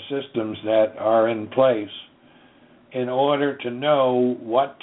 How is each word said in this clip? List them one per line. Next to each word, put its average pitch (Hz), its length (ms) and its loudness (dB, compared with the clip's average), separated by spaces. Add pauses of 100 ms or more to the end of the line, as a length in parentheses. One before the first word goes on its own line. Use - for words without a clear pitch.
systems 113 560 -6
that 110 340 2
are 113 300 2
in 110 180 -6
place 113 400 0 (1080)
in 127 140 -4
order 139 500 0
to 120 140 -8
know 127 680 2
what 123 420 0